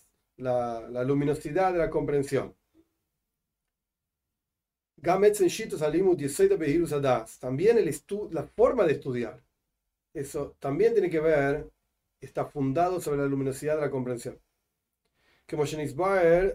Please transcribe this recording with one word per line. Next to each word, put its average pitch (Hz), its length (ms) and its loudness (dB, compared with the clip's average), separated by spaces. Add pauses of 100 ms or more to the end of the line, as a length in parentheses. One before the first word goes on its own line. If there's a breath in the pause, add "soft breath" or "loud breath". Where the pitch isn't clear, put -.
(380)
la, 120 500 -4
la 123 140 -4
luminosidad 147 680 0
de 175 60 0
la 156 120 0
comprensión. 139 640 -2 (2500)
Gametz 196 440 2
en 180 80 4
Shitos 190 340 -4
Alimut 165 360 2
Yesoida 185 380 2
Behirus 156 360 0
Hadas. 131 460 -2
También 160 400 2
el 180 100 2
estu-, 202 420 -8
la 147 140 -6
forma 240 400 2
de 156 80 2
estudiar. 123 500 -6 (720)
Eso 143 460 -8
también 160 340 0
tiene 190 180 2
que 160 100 0
ver, 151 500 2 (500)
está 135 260 -8
fundado 156 540 0
sobre 147 200 -2
la 139 60 0
luminosidad 139 500 -2
de 156 60 -2
la 143 80 -2
comprensión. 123 480 -6 (1120)
כמו 151 180 -2
שנסבר, 170 880 2